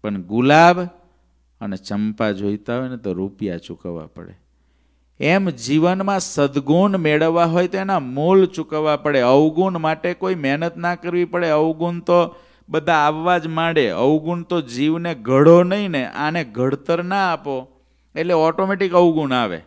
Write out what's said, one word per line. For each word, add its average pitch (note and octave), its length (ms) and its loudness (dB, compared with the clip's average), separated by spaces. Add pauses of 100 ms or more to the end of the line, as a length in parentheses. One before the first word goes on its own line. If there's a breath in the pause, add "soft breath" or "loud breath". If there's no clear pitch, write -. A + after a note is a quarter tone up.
પણ G2+ 180 -6
ગુલાબ C#3+ 560 4 (800)
અને G2+ 160 -8
ચંપા G#2+ 560 -4
જોઈતા G#2 460 -6
હોય C3 100 -8
ને B2+ 80 -12
તો G#2 160 -8
રૂપિયા F#2+ 460 -6
ચૂકવવા F2 480 -12
પડે. E2+ 280 -20 (880)
એમ F3 300 0
જીવનમાં F3 720 0
સદગુણ D3 760 0
મેળવવા E3 480 2
હોય F3 240 0
તો F#3 100 -6
એના F#3+ 220 -2
મૂળ D#3 460 2
ચૂકવવા D#3 500 -4
પડે. C#3+ 240 0
અવગુણ D#3 580 4
માટે D#3+ 360 -2
કોઈ F#3+ 200 -4
મહેનત D#3+ 420 -4
ના F3 180 -4
કરવી F3 300 -4
પડે. E3+ 260 -2
અવગુણ D#3+ 500 0
તો F3 180 2 (500 loud breath)
બધા D#3 240 -2
આવવા D#3 460 2
જ D#3 80 -6
માંડે. D#3+ 440 0
અવગુણ D3+ 520 0
તો F3 180 -2
જીવને D3+ 540 -4
ઘડો C3+ 480 6
નહીં G3 260 -2
ને, D3 180 -4
આને D3+ 380 -6
ઘડતર C3+ 580 -4
ના F#3+ 300 -2
આપો C#3+ 240 -6 (580)
એટલે E3+ 200 -2
ઓટોમેટિક F3 580 0
અવગુણ E3 400 4
આવે. G#2 340 -2